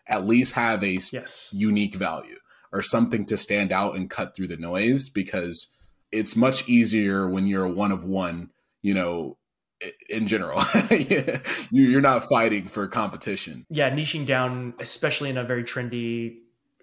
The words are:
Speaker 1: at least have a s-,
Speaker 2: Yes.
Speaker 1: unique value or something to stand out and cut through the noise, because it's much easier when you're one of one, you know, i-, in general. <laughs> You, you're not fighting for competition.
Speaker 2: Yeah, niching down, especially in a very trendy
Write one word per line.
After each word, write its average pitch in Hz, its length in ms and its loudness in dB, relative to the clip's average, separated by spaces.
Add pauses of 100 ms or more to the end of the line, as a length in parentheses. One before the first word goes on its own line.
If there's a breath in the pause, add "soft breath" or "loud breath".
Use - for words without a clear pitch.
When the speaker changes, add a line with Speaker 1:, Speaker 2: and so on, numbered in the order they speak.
Speaker 1:
at 101 200 -2
least 120 260 4
have 113 320 0
a 92 120 0
s-, - 160 -6
Speaker 2:
Yes. - 400 -10
Speaker 1:
unique 104 420 2
value 85 440 -6 (340 soft breath)
or 98 100 -2
something 117 420 2
to 101 120 -2
stand 101 360 0
out 98 240 0
and 92 140 -6
cut - 260 -8
through 92 120 -4
the 82 80 -8
noise, 104 520 0
because 90 600 -4 (440 soft breath)
it's 107 240 -2
much 131 320 2
easier 104 580 4
when 95 200 0
you're 95 200 2
one 98 240 0
of 87 140 -2
one, 87 460 -4 (320)
you 101 100 2
know, 87 460 -2 (440)
i-, 95 100 -12 (180)
in 110 160 -2
general. 92 420 0
<laughs> - 220 2 (800 loud breath)
You, 135 120 8
you're 131 180 6
not 131 280 4
fighting 107 400 2
for 101 180 -4
competition. 95 840 -6
Speaker 2:
Yeah, 147 220 0
niching 151 340 -4
down, 127 540 -2
especially - 520 -4
in 127 60 -4
a 123 80 -2
very 120 200 -2
trendy 117 760 -6 (440)